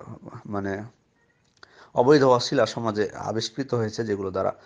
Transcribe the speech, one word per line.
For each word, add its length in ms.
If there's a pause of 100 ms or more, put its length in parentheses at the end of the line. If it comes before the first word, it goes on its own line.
(460)
মানে, 380 (1080)
অবৈধ 280
ওসিলা 440
সমাজে 480
আবিষ্কৃত 600
হয়েছে, 300
যেগুলো 260
দ্বারা 220 (140)